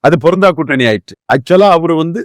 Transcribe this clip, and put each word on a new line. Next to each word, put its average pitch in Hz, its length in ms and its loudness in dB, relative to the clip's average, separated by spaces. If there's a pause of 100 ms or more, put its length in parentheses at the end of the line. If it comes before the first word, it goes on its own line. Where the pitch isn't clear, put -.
அது 156 180 2
பொருந்தா 190 320 2
கூட்டணி 135 320 -2
ஆயிடுச்சு. 107 260 -4 (200)
ஆக்சுவலா 185 420 2
அவரு 165 240 -2
வந்து 170 240 -6